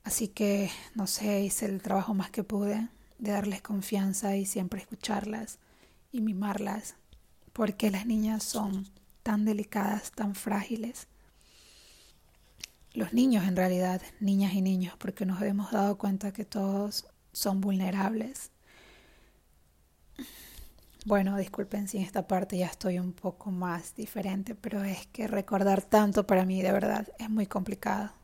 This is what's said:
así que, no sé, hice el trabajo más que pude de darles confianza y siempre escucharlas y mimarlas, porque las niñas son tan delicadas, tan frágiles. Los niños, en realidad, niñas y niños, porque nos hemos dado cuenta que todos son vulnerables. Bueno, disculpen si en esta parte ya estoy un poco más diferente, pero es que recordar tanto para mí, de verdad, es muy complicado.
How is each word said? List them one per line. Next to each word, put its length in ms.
así 240
que, 420
no 140
sé, 340
hice 240
el 160
trabajo 320
más 160
que 140
pude 460
de 140
darles 300
confianza 760
y 100
siempre 360
escucharlas 760
y 100
mimarlas, 760
porque 380
las 140
niñas 380
son 440
tan 220
delicadas, 680
tan 240
frágiles. 720
Los 200
niños, 320
en 100
realidad, 460
niñas 340
y 80
niños, 360
porque 280
nos 160
hemos 300
dado 260
cuenta 340
que 140
todos 600
son 260
vulnerables. 920
Bueno, 320
disculpen 500
si 100
en 60
esta 220
parte 320
ya 80
estoy 320
un 160
poco 380
más 440
diferente, 600
pero 280
es 240
que 200
recordar 560
tanto 420
para 200
mí, 180
de 80
verdad, 360
es 100
muy 160
complicado. 640